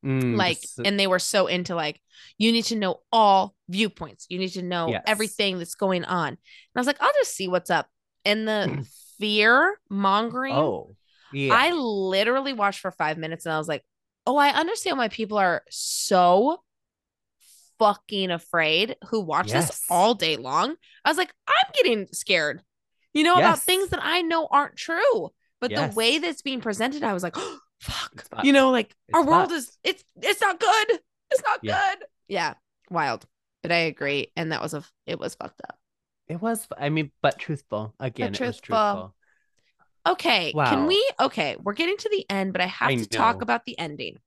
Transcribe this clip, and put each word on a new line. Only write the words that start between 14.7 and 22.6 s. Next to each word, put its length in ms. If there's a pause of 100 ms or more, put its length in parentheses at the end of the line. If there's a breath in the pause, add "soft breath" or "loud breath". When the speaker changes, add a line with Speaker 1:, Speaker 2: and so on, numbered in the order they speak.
Speaker 2:
why 100
people 300
are 320
so 920 (1160)
fucking 520
afraid 680 (120)
who 120
watch 280
Speaker 1:
Yes. 200
Speaker 2:
this 120 (100)
all 240
day 220
long." 400 (280 soft breath)
I 60
was 80
like, 160 (140)
"I'm 260
getting 380
scared, 500 (500)